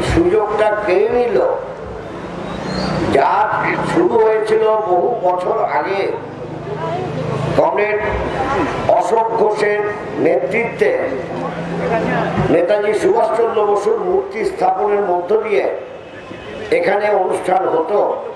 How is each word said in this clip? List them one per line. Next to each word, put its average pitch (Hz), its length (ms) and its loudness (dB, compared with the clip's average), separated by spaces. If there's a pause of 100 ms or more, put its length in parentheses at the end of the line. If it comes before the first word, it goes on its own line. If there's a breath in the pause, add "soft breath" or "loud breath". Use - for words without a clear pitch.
(120)
সুযোগটা 208 560 4 (180)
কেড়ে 202 320 2
নিল, 226 200 2 (1800)
যা - 140 4 (640)
শুরু - 320 4
হয়েছিল 220 400 2 (260)
বহু 180 180 2 (180)
বছর 180 300 0 (220)
আগে 190 240 -2 (1500)
কমরেড 202 440 2 (1000)
অশোক 349 280 2 (140)
ঘোষের 415 400 2 (460)
নেতৃত্বে, - 680 2 (1600)
নেতাজি 208 380 2 (100)
সুভাষচন্দ্র 220 560 2 (120)
বসুর 202 280 2 (100)
মূর্তি 196 320 0 (100)
স্থাপনের 190 600 0
মধ্য 175 200 0 (160)
দিয়ে 208 180 2 (1120)
এখানে 202 280 2 (160)
অনুষ্ঠান 185 400 0 (120)
হতো 175 240 0 (380)